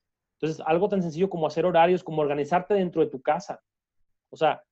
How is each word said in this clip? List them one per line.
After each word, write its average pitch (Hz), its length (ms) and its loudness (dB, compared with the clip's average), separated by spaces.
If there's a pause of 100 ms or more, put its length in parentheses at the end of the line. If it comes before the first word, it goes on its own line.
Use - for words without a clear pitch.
(400)
Entonces, 156 280 -4
algo 175 200 2
tan 196 140 0
sencillo 170 300 -2
como 160 160 -4
hacer 160 180 -2
horarios, 175 380 4
como 156 180 -4
organizarte 147 540 0
dentro 175 260 0
de 147 80 4
tu 131 140 -12
casa. 151 360 -4 (720)
O 131 80 -18
sea, 151 240 0 (100)